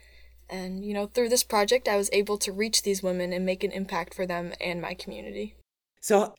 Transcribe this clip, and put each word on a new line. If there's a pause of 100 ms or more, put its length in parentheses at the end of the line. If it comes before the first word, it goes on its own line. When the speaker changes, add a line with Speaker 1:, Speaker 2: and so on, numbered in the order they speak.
(500)
Speaker 1:
And,
you
know,
through
this
project,
I
was
able
to
reach
these
women
and
make
an
impact
for
them
and
my
community. (460)
Speaker 2:
So